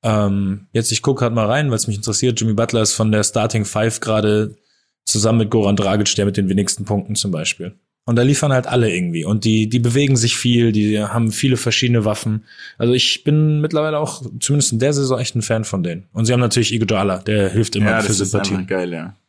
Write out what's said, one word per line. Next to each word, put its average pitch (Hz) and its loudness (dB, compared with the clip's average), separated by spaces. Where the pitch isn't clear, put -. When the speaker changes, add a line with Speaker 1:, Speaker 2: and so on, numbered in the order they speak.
Speaker 1:
Ähm, 101 0
jetzt, 113 0
ich 110 -2
guck 139 0
grad 120 0
mal 113 0
rein, 135 0
weil's 110 -2
mich 104 -2
interessiert. 113 -2
Jimmy 113 0
Butler 113 0
ist 104 0
von 110 2
der 107 2
Starting 110 0
Five 110 -2
gerade 107 0
zusammen 110 2
mit 107 0
Goran 104 2
Dragic 101 0
der 101 0
mit 98 0
den 98 0
wenigsten 98 0
Punkten 101 -4
zum 98 -4
Beispiel. 85 -6
Und 117 0
da 120 4
liefern 139 2
halt 127 0
alle 117 0
irgendwie. 85 -2
Und 104 -2
die, 110 2
die 120 0
bewegen 131 2
sich 117 0
viel, 117 2
die 107 2
haben 107 0
viele 127 0
verschiedene 120 0
Waffen. 107 -2
Also 120 2
ich - 0
bin 151 2
mittlerweile 151 -2
auch, 147 -6
zumindest 143 0
in 113 -2
der 135 2
Saison, 131 0
echt 120 -6
ein 117 0
Fan 113 -2
von 95 -4
denen. 87 -6
Und 113 0
sie 120 2
haben 123 2
natürlich 120 0
Iguodala, 101 0
der 104 0
hilft 101 0
immer 104 2
Speaker 2:
Ja, 113 2
Speaker 1:
für 104 -2
Speaker 2:
das 101 0
ist 95 -2
Speaker 1:
Sympathien. 98 -2
Speaker 2:
einfach 92 -6
geil, 90 -4
ja. 82 -10